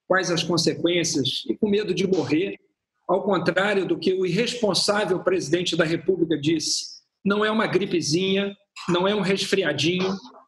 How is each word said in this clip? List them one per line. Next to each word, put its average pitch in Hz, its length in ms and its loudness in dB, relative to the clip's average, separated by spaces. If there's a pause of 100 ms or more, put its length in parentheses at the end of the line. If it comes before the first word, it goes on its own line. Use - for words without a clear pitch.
quais 185 240 0
as 165 100 0
consequências, 165 1040 0
e - 100 -4
com 214 120 0
medo 202 260 0
de 180 140 0
morrer. 175 500 0 (480)
Ao 185 160 0
contrário 185 640 0
do 160 140 -2
que 185 140 2
o 185 120 0
irresponsável 202 960 0
presidente 175 540 0
da 170 80 4
República 165 520 0
disse, 151 500 0 (380)
não 208 200 2
é 214 80 2
uma 220 160 2
gripezinha, 185 880 0 (320)
não 180 180 2
é 208 80 2
um 208 60 0
resfriadinho, 185 920 0 (360)